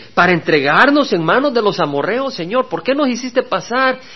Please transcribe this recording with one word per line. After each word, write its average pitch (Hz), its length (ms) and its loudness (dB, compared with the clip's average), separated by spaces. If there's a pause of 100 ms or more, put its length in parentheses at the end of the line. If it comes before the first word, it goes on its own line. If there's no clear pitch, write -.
(120)
"Para 180 200 4
entregarnos 175 800 2
en 170 100 -2
manos 247 300 0
de 233 80 0
los 196 180 0
amorreos, 165 540 -2
Señor, 214 340 -4
¿por 247 140 -8
qué 262 120 -2
nos 285 140 0
hiciste 247 340 -2
pasar 254 580 -2 (160)